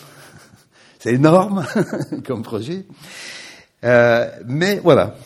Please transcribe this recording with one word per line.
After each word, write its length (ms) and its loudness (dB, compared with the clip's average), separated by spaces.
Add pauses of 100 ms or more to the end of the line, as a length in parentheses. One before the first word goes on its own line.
(100)
<laughs> 880 -20
c'est 160 -2
énorme 500 2 (300)
<laughs> 320 -10
comme 160 -8
projet, 440 -10 (1000)
euh, 440 4 (180)
mais 340 -2
voilà, 460 2